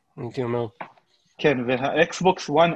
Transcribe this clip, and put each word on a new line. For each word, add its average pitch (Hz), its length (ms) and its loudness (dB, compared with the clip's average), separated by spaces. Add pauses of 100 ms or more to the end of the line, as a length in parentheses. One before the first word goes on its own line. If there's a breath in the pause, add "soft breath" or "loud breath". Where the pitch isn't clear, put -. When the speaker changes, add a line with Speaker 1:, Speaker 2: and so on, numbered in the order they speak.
(160)
Speaker 1:
הייתי 120 260 -8
אומר. 120 240 -2 (720)
Speaker 2:
כן, 143 200 2 (100)
והאקסבוקס 151 840 0
וואן 160 240 4